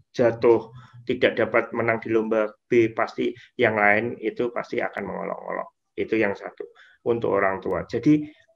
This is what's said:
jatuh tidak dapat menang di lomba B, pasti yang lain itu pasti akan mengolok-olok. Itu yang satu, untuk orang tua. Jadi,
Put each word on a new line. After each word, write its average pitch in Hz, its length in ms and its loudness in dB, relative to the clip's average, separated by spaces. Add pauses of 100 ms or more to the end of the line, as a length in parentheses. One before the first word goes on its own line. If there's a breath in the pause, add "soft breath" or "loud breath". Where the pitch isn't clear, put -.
(100)
jatuh 117 640 2 (380 loud breath)
tidak 110 240 0
dapat 110 400 0
menang 113 240 -2
di 113 160 -2
lomba 110 320 2 (240)
B, 113 240 4
pasti 123 400 -4 (240 loud breath)
yang 113 160 2
lain 107 480 2
itu 123 320 -4
pasti 107 240 -6
akan 101 320 -4
mengolok-olok. 90 580 -8 (300)
Itu 98 160 -4
yang 104 240 0
satu, - 320 -14 (400 soft breath)
untuk 113 240 0
orang 95 240 2
tua. 90 240 -4
Jadi, 151 400 2 (340 loud breath)